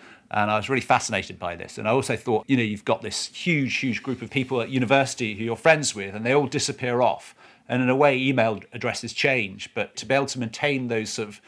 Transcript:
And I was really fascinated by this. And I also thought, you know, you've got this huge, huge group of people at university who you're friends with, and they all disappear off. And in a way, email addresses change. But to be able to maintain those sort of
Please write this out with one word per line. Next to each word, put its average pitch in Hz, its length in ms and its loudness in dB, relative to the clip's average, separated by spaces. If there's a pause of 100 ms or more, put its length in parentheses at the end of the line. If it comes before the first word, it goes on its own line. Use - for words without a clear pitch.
(320)
And 104 180 2
I 107 80 2
was 101 100 -2
really 131 140 0
fascinated 98 560 0
by 87 180 -6
this. 87 220 -12
And 107 100 -4
I 110 40 4
also 131 240 2
thought, 107 320 0
you 135 100 4
know, 120 60 4
you've 104 220 -4
got 117 180 0
this - 240 -6
huge, 143 480 -2
huge 120 260 -2
group 127 220 -6
of - 80 -12
people 131 300 0
at 113 80 -4
university 127 640 2
who 113 80 -8
you're 113 120 -4
friends 151 380 4
with, 98 220 -6
and 107 100 -6
they 127 80 2
all 143 140 4
disappear 123 540 -2
off. - 340 0 (340)
And 123 140 0
in 123 60 2
a 131 60 4
way, 139 220 6
email 113 440 2 (100)
addresses 117 420 -6
change. 107 640 -2
But - 220 -4
to 113 100 -12
be 135 80 2
able 139 120 2
to 131 120 -8
maintain 127 480 -2
those 110 240 -2
sort 110 160 -6
of 104 200 -16